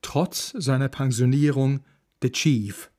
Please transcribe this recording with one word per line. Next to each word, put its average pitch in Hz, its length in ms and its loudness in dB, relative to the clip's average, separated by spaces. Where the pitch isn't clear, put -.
trotz - 560 -4
seiner 135 300 0
Pensionierung 135 920 2
der 127 100 0
Chief. 110 680 0